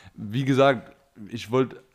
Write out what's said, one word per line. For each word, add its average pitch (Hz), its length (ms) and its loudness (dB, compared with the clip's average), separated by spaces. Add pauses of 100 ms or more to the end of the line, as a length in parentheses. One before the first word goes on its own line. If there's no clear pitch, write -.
(160)
Wie 110 300 -6
gesagt, 135 500 2 (320)
ich 107 240 -10
wollte, 127 320 -2 (100)